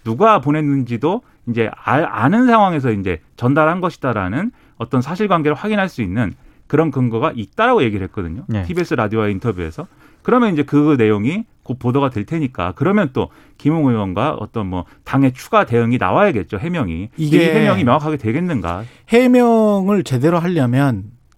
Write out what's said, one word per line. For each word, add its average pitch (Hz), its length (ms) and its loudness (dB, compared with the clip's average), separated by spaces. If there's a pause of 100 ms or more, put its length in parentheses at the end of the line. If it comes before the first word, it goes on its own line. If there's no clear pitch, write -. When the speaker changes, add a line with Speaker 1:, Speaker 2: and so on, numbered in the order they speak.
Speaker 1:
누가 165 380 2
보냈는지도 143 800 -2 (260)
이제 113 280 -2
알-, 143 300 0
아는 202 420 2
상황에서 180 440 2
이제 95 300 -2 (160)
전달한 156 440 2
것이다라는 131 680 -4 (260)
어떤 123 240 -2
사실관계를 165 540 0
확인할 208 340 -2
수 - 120 -8
있는 98 320 -4 (340)
그런 156 220 2
근거가 127 460 -2
있다라고 220 480 0
얘기를 104 240 -2
했거든요. 92 400 -8
Speaker 2:
네. 104 160 -2
Speaker 1:
티비에스 90 320 -4
라디오와의 107 380 -2
인터뷰에서. 95 520 -6 (380)
그러면 226 300 2
이제 147 100 0
그 147 340 2
내용이 110 460 0 (200)
곧 127 140 -8
보도가 131 320 0
될 104 160 -6
테니까 123 500 -4
그러면 180 380 0
또 104 160 -2 (280)
김웅 151 320 0
의원과 107 500 -2
어떤 104 280 -8
뭐 90 180 -6 (180)
당의 139 300 2
추가 208 320 0
대응이 117 320 0
나와야겠죠. 107 600 0
해명이. 107 600 -6
Speaker 3:
이게 156 260 2
Speaker 1:
이 165 60 2
해명이 - 340 2
명확하게 147 340 0
되겠는가? 113 680 -4 (240)
Speaker 3:
해명을 226 920 4
제대로 143 360 0
하려면 131 720 0 (260)